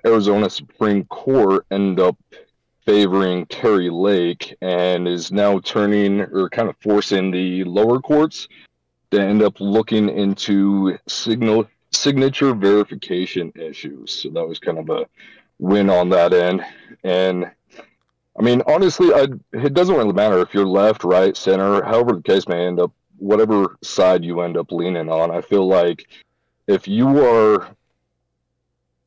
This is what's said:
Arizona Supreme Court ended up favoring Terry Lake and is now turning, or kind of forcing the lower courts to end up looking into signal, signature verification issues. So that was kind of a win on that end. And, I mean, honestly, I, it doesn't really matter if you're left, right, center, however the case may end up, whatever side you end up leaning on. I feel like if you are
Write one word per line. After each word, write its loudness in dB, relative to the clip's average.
Arizona 2
Supreme -4
Court 0
ended -2
up 2
favoring 2
Terry 0
Lake -2
and -2
is -6
now 2
turning, 0
or -4
kind -4
of -10
forcing 0
the -4
lower 0
courts 0
to 2
end 2
up 0
looking 0
into 0
signal, -2
signature 0
verification -2
issues. -14
So -10
that -6
was -10
kind -6
of -10
a -4
win 0
on 2
that 4
end. 2
And, -2
I -2
mean, 2
honestly, 4
I, 4
it -4
doesn't 2
really 2
matter 2
if -2
you're 0
left, 2
right, 2
center, 0
however 0
the -12
case 0
may -2
end -2
up, 0
whatever 0
side 0
you -6
end -4
up -8
leaning -4
on. -2
I -6
feel 0
like 0
if -2
you 2
are 2